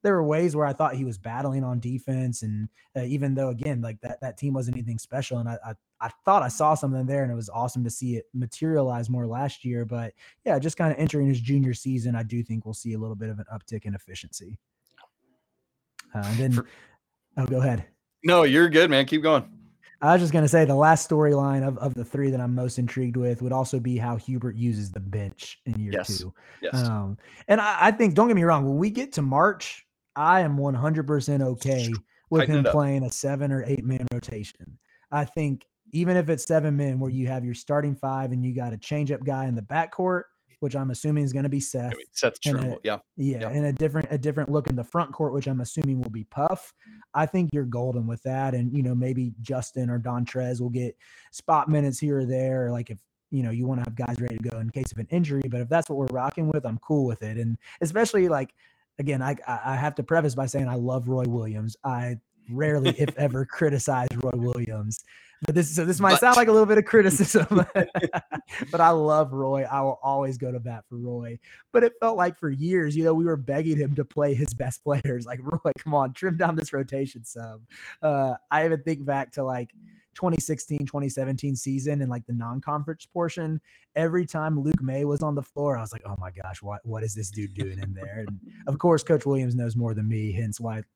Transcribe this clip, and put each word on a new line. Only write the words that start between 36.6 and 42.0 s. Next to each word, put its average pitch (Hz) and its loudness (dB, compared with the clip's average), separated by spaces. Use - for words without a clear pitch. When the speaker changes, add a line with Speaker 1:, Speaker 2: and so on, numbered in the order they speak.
Speaker 1:
men 139 0
where 131 -2
you 127 -2
have 127 -4
your 123 -4
starting 143 -2
five 135 -4
and 127 -2
you 127 -2
got 120 -4
a 110 -10
change-up 143 -4
guy 135 -2
in 123 -2
the 117 -4
backcourt, 165 -2
which 139 -4
I'm 135 -2
assuming 151 0
is 131 -2
gonna 139 0
be 135 -2
Seth. 123 -4
Speaker 2:
I - -6
mean, - -14